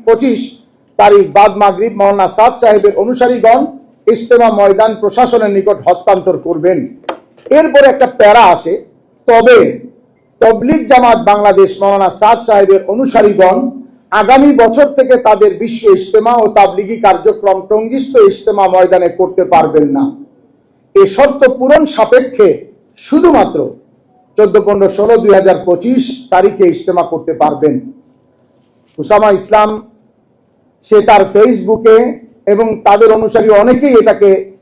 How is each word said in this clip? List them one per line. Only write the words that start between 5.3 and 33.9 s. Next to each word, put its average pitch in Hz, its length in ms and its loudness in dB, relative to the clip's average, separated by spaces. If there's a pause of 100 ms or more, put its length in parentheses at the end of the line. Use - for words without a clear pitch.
নিকট 196 280 -2
হস্তান্তর 185 540 -2
করবেন। 170 400 -4 (680)
এরপর 285 380 2
একটা 262 220 2 (120)
প্যারা 214 260 4 (100)
আসে, 165 200 -6 (540)
তবে 233 300 4 (800)
তবলিগ 240 460 -2
জামাত 240 320 2
বাংলাদেশ 202 640 0
মাওলানা 196 300 0
সাদ 185 300 0
সাহেবের 196 460 2
অনুসারীগণ 208 840 0 (400)
আগামী 247 440 2
বছর 233 380 2
থেকে 262 240 0
তাদের 208 420 0
বিশ্ব 226 320 -2
ইজতেমা 220 440 0
ও 226 120 0
তাবলিগি 202 500 -2
কার্যক্রম 196 640 -2
টঙ্গিস্থ 233 560 -4
ইজতেমা 202 520 2
ময়দানে 180 400 0
করতে 185 360 -4
পারবেন 151 440 0
না। 139 280 -4 (800)
এ 196 120 4
শর্ত 269 420 0
পূরণ 262 360 0
সাপেক্ষে 220 840 0 (300)
শুধুমাত্র 220 760 -2 (640)
চোদ্দ, 208 240 2
পনেরো, 196 280 0
ষোলো, 220 280 0
দুই 202 180 2
হাজার 190 200 2 (100)
পঁচিশ 240 640 -4
তারিখে 196 380 0
ইজতেমা 175 340 -4
করতে 165 300 -8
পারবেন। 147 480 -4 (1160)
উসামা 208 320 0
ইসলাম, 214 600 -2 (920)
সে 214 180 0
তার 202 240 2 (100)
Facebook-এ 226 840 0 (280)
এবং 214 380 -2
তাদের 214 280 2
অনুসারী 220 360 -2
অনেকেই 247 460 2